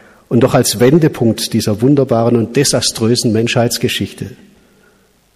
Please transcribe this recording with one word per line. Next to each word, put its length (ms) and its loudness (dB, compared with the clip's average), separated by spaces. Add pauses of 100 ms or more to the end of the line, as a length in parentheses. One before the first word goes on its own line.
(300)
und 100 2
doch 140 2
als 260 0
Wendepunkt 720 2
dieser 300 -2
wunderbaren 560 2
und 180 -2
desaströsen 800 0
Menschheitsgeschichte. 1000 -2 (1040)